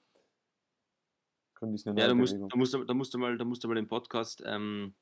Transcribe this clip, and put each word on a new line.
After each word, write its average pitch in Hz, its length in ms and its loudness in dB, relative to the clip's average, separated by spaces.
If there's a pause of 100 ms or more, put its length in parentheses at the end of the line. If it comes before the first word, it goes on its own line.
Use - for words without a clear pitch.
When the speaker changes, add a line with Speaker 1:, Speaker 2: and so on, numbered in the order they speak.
(1500)
Speaker 1:
Gründ 110 200 -4
ich 104 140 -8
eine 104 120 0
Speaker 2:
Ja, 113 60 6
Speaker 1:
neue - 20 6
Speaker 2:
da 123 60 6
musst, 123 200 6
Speaker 1:
Bewegung. 98 160 -6
Speaker 2:
da 123 60 -4
musst 127 180 4
du, 123 100 -2
da 123 100 -2
musst 131 200 -2
du 123 40 -2
mal, 123 200 0
da 117 60 -4
musst 120 200 -4
du 113 40 -2
mal 117 60 2
den 107 140 0
Podcast, 113 580 -4
ähm, 104 560 -4